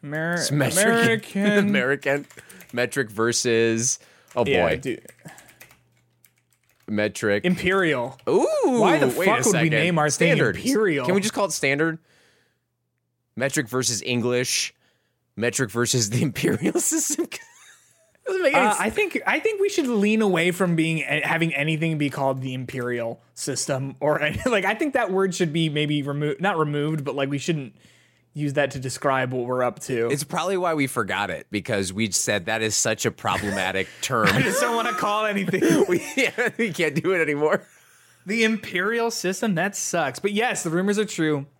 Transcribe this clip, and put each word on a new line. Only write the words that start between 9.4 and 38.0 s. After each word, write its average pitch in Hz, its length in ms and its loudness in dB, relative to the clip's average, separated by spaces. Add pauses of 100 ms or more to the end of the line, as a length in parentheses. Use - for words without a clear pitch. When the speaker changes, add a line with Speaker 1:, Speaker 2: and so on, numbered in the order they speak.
Speaker 1:
we 214 60 4
Speaker 2:
second. 170 180 2
Speaker 1:
name 160 280 2
our 151 120 2
thing 165 240 2
Speaker 2:
Standard. 123 220 2
Speaker 1:
Imperial? 196 500 0
Speaker 2:
Can 180 80 2
we 202 60 2
just 208 140 -4
call 202 120 0
it 156 60 -2
standard? 156 460 0 (1400)
Metric 135 320 -2
versus 120 340 -2
English. 123 720 -2 (600)
Metric 117 340 0
versus 117 400 0
the 123 120 0
<laughs> - 0 -
imperial - 580 0
system. - 520 -2
<laughs> - 920 -20
Doesn't 381 160 -2
make 285 120 2
any 269 120 4
Speaker 1:
Uh, 214 40 4
Speaker 2:
s- 202 100 2
Speaker 1:
I 202 100 0
think, 349 360 -2
I 226 140 2
think 427 200 0
we 403 80 2
should 339 180 0
lean 220 340 2
away 180 300 2
from 175 260 0
being, 160 220 2
having 151 560 0
anything 156 420 0
be 143 140 0
called 135 320 -2
the 131 120 -6
imperial 123 680 -6 (120)
system 135 680 -4
or 147 200 2
any, 147 220 0
<laughs> - 40 0
like, 214 180 2
I 196 100 2
think 285 200 -4
that 233 160 0
word 190 240 2
should 170 180 0
be 165 160 2
maybe 147 340 0
remo-, 143 380 -2
not 185 180 0
removed, 147 460 0
but, 135 100 -4
like, 139 160 0
we 143 80 -2
shouldn't 139 360 -4 (580)
use 147 200 -4
that 139 200 2
to 131 60 -8
describe 131 540 0
what 123 140 -4
we're 127 180 0
up 123 160 -2
to. 117 300 -2
Speaker 2:
It's 139 120 -2
probably 175 340 -2
why 180 180 0
we 143 120 2
forgot 101 440 -2
it, 80 200 -8
because 98 420 -2
we 104 200 -2
said 104 340 -2
that 110 160 -2
is 110 140 -2
such 110 280 0
a 113 60 2
problematic 95 840 -2
Speaker 1:
<laughs> - 80 -16
Speaker 2:
term. 113 260 2
Speaker 1:
I 104 140 2
just - 180 0
don't 233 160 0
wanna 233 160 -2
call 208 340 -2
anything. 196 360 -2 (220)
Speaker 2:
<laughs> - 40 -6
We, - 120 0 (160)
yeah, 240 400 0
we 226 160 -2
can't 151 300 -2
do 185 100 0
it 180 100 2
anymore. 151 420 0 (600)